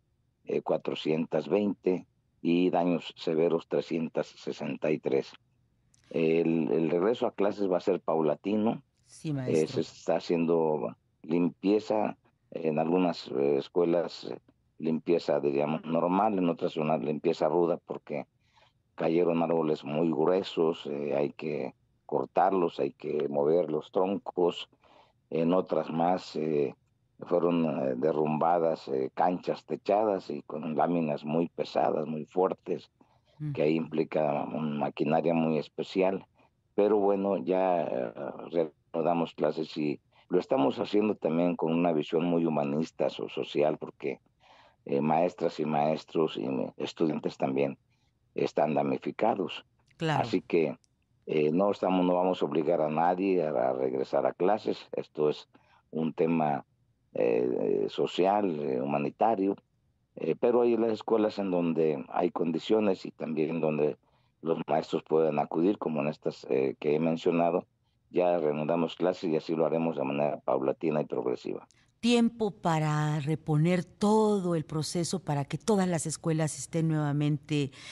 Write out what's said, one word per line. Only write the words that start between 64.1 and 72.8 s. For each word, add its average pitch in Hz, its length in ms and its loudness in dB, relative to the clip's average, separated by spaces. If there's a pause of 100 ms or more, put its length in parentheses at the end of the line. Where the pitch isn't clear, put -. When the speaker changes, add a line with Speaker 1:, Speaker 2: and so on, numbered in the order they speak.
Speaker 1:
los 80 260 0
maestros 80 360 -2
pueden 78 360 2
acudir, 85 380 0
como 78 240 -4
en 73 80 -2
estas, - 400 -8
eh, 65 300 0
que 76 160 0
he 78 40 0
mencionado. 85 680 0 (460)
Ya 87 260 2
reanudamos 76 600 0
clases 90 340 -2
y 78 60 2
así 82 180 -4
lo 80 100 2
haremos 80 300 0
de 69 80 -4
manera 69 380 -2
paulatina 67 600 0
y 69 40 -6
progresiva. 62 640 -6 (320)
Speaker 2:
Tiempo 233 520 2
para 151 720 0